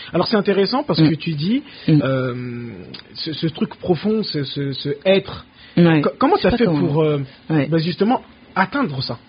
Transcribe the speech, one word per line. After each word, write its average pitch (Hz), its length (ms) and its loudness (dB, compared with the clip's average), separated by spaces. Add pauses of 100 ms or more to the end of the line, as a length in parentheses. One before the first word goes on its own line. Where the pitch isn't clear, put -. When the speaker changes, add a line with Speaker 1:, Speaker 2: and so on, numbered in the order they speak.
(120)
Speaker 1:
Alors 165 160 0
c'est 226 80 0
intéressant 196 480 0
parce 170 160 0
Speaker 2:
Mm. 156 100 6
Speaker 1:
que 165 60 2
tu 170 180 -6
dis, 196 280 0 (260)
Speaker 2:
Mm. 151 160 6
Speaker 1:
euh, 123 680 -4 (440)
ce, - 180 -10
ce 147 160 -4
truc - 280 -6
profond, 202 460 -2
ce, 151 220 -4
ce, 139 280 -6
ce 139 180 -6 (140)
être. 190 400 0 (320)
Speaker 2:
Ouais. 170 260 6
Speaker 1:
Co-, 185 160 2
comment 330 180 4
Speaker 2:
Je - 60 0
sais - 60 4
Speaker 1:
t'as - 40 4
Speaker 2:
pas 240 60 0
Speaker 1:
fait 233 80 4
Speaker 2:
comment. 165 200 2
Speaker 1:
pour, 156 160 2
euh, 151 160 2 (300)
Speaker 2:
Ouais. 151 200 2
Speaker 1:
bah, 160 100 2
justement 180 440 0 (320)
atteindre 190 480 -2
ça ? 120 160 -8 (100)